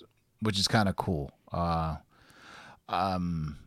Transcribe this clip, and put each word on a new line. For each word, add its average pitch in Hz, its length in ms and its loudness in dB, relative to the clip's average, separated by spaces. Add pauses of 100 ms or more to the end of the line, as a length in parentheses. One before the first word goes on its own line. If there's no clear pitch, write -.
(400)
which 104 180 2
is 95 80 2
kinda 104 280 4
cool. 73 360 -2 (220)
Uh, 82 440 0 (920)
um, 87 800 0